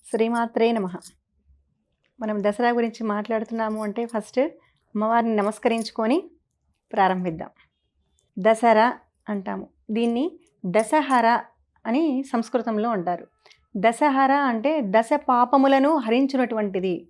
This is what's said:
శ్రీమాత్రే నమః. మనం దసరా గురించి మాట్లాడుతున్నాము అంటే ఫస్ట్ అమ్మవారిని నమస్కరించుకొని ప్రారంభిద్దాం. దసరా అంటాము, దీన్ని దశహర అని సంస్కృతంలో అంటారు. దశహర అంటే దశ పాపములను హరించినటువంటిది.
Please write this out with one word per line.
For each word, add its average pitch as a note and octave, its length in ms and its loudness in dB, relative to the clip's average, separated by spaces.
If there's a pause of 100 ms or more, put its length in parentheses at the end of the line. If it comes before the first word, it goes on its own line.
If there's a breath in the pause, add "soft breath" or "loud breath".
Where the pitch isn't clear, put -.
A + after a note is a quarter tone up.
(100)
శ్రీమాత్రే A#3 640 0
నమః. F#3 240 -4 (1200)
మనం G#3+ 220 -4
దసరా G#3 280 0
గురించి A#3 340 -2
మాట్లాడుతున్నాము A3 760 -4
అంటే G#3+ 240 -6
ఫస్ట్ A3+ 340 -4
అమ్మవారిని A#3 960 -2
నమస్కరించుకొని A3 920 -2 (600)
ప్రారంభిద్దాం. F3+ 560 0 (920 soft breath)
దసరా A3 600 4 (300)
అంటాము, G3 400 -8 (220)
దీన్ని A#3 480 -2 (280 soft breath)
దశహర A#3 720 2 (460)
అని C4+ 460 0
సంస్కృతంలో A3+ 580 -2
అంటారు. F3 360 -4 (500 soft breath)
దశహర C4+ 560 2
అంటే C#4 480 0
దశ A3 340 2
పాపములను C4+ 840 4
హరించినటువంటిది. A3 1120 -2